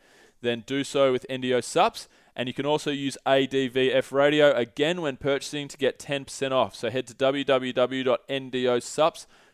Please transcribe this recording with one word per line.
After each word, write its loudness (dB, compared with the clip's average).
then -4
do -2
so 2
with -4
N -6
D -2
O 2
Sups. -2
And -4
you -8
can -6
also -2
use -6
A 4
D -2
V 0
F 0
Radio 4
again -2
when -4
purchasing -4
to -18
get 0
ten -8
percent -6
off. 2
So -6
head -4
to -18
w 0
w 2
w 0
dot 2
n -6
d 0
o 2
sups -2